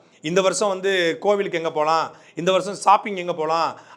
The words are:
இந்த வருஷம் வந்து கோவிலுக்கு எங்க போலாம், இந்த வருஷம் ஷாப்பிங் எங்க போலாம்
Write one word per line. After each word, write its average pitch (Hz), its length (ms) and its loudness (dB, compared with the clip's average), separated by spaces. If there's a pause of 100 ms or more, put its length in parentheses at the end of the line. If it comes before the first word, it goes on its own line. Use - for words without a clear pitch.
(220)
இந்த 175 200 0
வருஷம் 190 280 2
வந்து 185 500 0
கோவிலுக்கு 190 380 0
எங்க 160 140 -2
போலாம், 151 400 0 (240)
இந்த 175 160 -2
வருஷம் 190 240 0
ஷாப்பிங் 208 400 2
எங்க 175 180 -4
போலாம் 156 460 -2 (180)